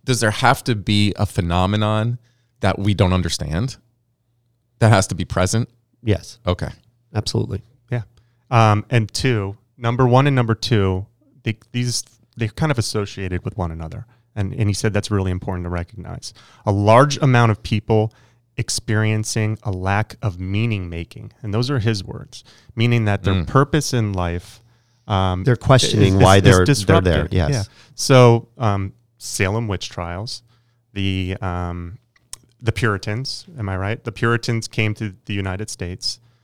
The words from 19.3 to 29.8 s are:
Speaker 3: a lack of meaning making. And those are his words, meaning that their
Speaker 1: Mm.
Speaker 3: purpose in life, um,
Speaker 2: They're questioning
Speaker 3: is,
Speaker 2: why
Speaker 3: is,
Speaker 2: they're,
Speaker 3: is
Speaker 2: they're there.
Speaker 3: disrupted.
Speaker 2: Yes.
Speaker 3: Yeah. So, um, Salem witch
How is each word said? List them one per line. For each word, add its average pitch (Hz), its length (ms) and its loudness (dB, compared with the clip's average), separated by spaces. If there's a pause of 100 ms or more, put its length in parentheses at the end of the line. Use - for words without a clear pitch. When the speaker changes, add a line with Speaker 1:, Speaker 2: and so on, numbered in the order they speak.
Speaker 3:
a 104 80 -4
lack 95 500 -2
of 90 180 -4
meaning 98 500 -4
making. - 520 -12
And 104 120 -8
those 123 160 0
are 139 100 -2
his 104 240 -2
words, - 400 -16 (320)
meaning 117 300 0
that 101 180 0
their 98 100 0
Speaker 1:
Mm. 87 140 -2
Speaker 3:
purpose 143 460 0
in 110 200 0
life, 87 480 -6 (460)
um, 95 360 0
Speaker 2:
They're 120 140 2
questioning 107 600 4
Speaker 3:
is, 92 60 6
Speaker 2:
why 95 140 8
Speaker 3:
is, 95 60 6
Speaker 2:
they're, 92 200 8
Speaker 3:
is 107 220 2
Speaker 2:
they're 95 160 4
there. 90 120 2 (140)
Speaker 3:
disrupted. - 60 -8
Speaker 2:
Yes. 87 180 0
Speaker 3:
Yeah. 117 120 -2 (320)
So, 123 520 6 (100)
um, 101 360 -2 (240)
Salem 107 500 -4
witch 95 220 -6